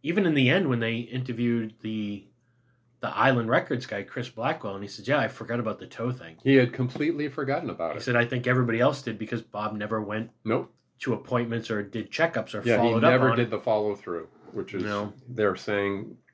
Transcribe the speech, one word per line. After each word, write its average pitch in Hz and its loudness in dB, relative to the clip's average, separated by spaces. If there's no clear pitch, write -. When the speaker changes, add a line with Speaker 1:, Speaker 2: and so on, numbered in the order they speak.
Speaker 1:
even 180 2
in 156 4
the 131 6
end, 175 4
when 117 0
they 113 0
interviewed 117 -2
the, 104 -6
the 107 -4
Island 117 4
Records 135 0
guy, 101 -8
Chris - -8
Blackwell, 113 -6
and 101 -10
he 98 -12
said, 104 -12
"Yeah, 147 2
I 117 0
forgot 117 -6
about 107 -4
the 90 -14
toe 123 -4
thing." 82 -12
Speaker 2:
He 135 6
had 127 8
completely 147 -2
forgotten 135 -4
about 87 -4
Speaker 1:
He - -6
Speaker 2:
it. - -8
Speaker 1:
said, 123 0
"I 117 4
think 120 -4
everybody 123 2
else 135 4
did 107 -6
because 110 -6
Bob 107 -6
never 107 -4
went 107 -6
Speaker 2:
Nope. 113 -2
Speaker 1:
to 127 -2
appointments 117 -2
or 107 -2
did 104 -8
checkups 160 -2
or 104 -6
Speaker 2:
Yeah, 120 4
he 117 4
Speaker 1:
followed 113 4
up 131 8
Speaker 2:
never 127 6
Speaker 1:
on 117 2
Speaker 2:
did 120 2
Speaker 1:
it." - -8
Speaker 2:
the 110 -2
follow 104 0
through, 85 -8
which 95 -6
is, 95 -2
Speaker 1:
No. 104 -2
Speaker 2:
they're 107 0
saying 101 -2